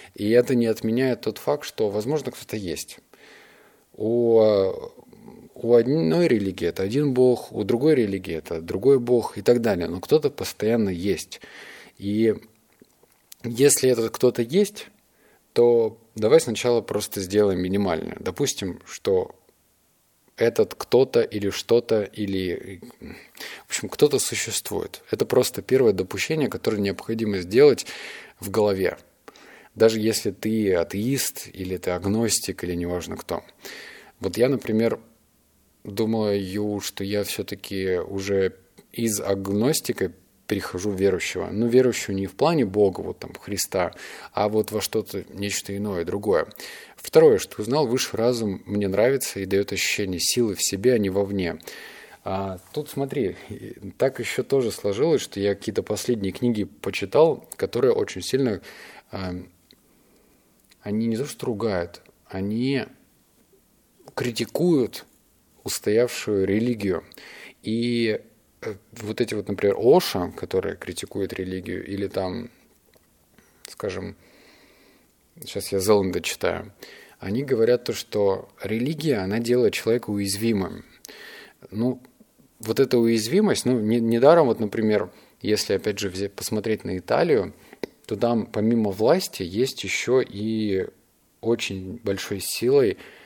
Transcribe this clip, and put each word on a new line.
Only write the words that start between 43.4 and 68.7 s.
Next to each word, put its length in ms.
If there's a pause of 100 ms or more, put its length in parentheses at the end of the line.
а 160
вот 240
во 80
что-то, 520
нечто 440
иное, 280
другое. 440 (480)
Второе, 420
что 240
узнал, 240
высший 320
разум 480
мне 220
нравится 500
и 80
дает 260
ощущение 480
силы 360
в 60
себе, 320
а 40
не 100
вовне. 500 (640)
А, 340 (140)
тут 180
смотри, 460 (120)
и 480
так 220
еще 240
тоже 300
сложилось, 500
что 180
я 140
какие-то 300
последние 480
книги 320
почитал, 920
которые 360
очень 280
сильно... 400 (520)
а, 220 (1500)
они 240
не 100
то 100
что 200
ругают, 560 (240)
они 600 (1300)
критикуют 920 (560)
устоявшую 840
религию. 580 (580)
И, 580 (420)
э, 120 (180)